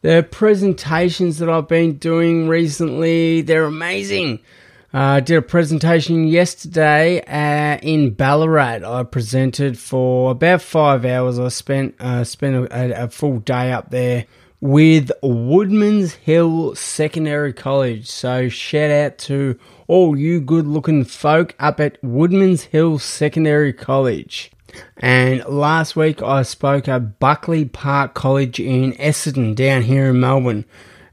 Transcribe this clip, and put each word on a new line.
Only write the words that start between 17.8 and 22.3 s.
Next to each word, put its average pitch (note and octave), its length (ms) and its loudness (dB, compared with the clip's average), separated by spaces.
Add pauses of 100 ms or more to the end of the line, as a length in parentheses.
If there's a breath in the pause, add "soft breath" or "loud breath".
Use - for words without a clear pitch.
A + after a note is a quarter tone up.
So B2+ 400 -4
shout D3+ 420 -2
out D3 280 0
to C#3 400 -4 (300 soft breath)
all E3+ 300 4
you E3 220 0
good-looking D3+ 640 0
folk D#3 540 0
up D3+ 220 -2
at D3 220 -4
Woodman's F3 600 2